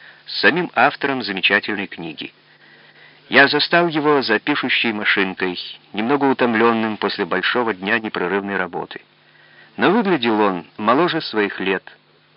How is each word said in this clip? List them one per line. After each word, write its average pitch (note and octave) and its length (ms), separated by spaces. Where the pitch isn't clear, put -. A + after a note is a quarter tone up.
с - 140
самим D#3 340
автором C3+ 480
замечательной G2 640
книги. - 480
Я C3+ 180
застал E3+ 400
его D3 320
за A2 180
пишущей B2 540
машинкой, F#2+ 680
немного C3 320
утомленным A2+ 720
после G2+ 260
большого F#2+ 480
дня G2 260
непрерывной G2 600
работы. E2+ 420
Но A#2+ 120
выглядел E3+ 480
он F#2+ 280
моложе D3+ 460
своих G#2 380
лет, F#2+ 220